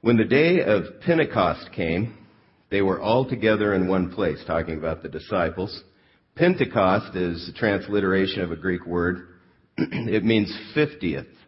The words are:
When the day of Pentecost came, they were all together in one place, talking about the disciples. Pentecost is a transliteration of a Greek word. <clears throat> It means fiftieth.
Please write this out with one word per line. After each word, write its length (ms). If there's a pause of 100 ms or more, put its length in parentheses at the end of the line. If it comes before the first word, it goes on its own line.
When 160
the 80
day 380
of 420
Pentecost 680
came, 460 (520)
they 120
were 180
all 280
together 460
in 140
one 240
place, 340
talking 320
about 240
the 60
disciples. 720 (540)
Pentecost 800
is 320
a 100
transliteration 840
of 100
a 40
Greek 300
word. 400 (260)
<clears throat> 240
It 480
means 320 (160)
fiftieth. 540 (220)